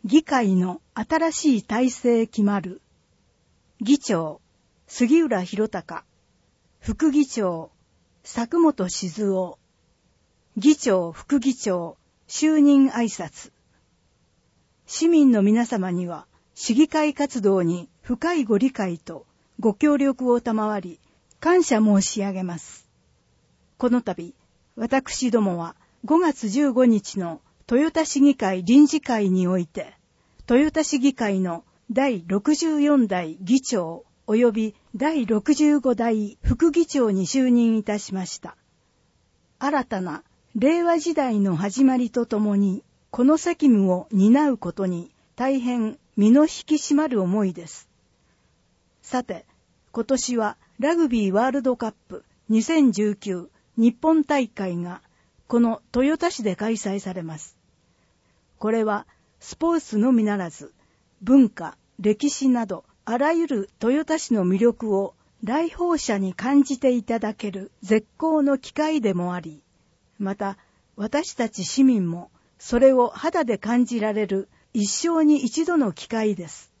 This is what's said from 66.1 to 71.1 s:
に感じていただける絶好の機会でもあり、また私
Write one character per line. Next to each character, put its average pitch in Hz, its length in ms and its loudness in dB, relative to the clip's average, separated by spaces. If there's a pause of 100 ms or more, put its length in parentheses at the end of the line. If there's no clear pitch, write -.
に 190 160 -4
感 277 300 2
じ 269 160 -4
て 262 120 2
い 240 120 -2
た 226 160 -4
だ 220 140 -6
け 208 180 -10
る 190 200 -12 (120)
絶 214 240 0 (100)
好 311 240 0
の 277 160 2
機 - 160 -14
会 302 280 -2
で 202 120 0
も 180 200 -4
あ 180 60 -8
り、 156 220 -18 (560)
ま 196 180 -6
た 196 220 -8 (380)
私 247 400 -6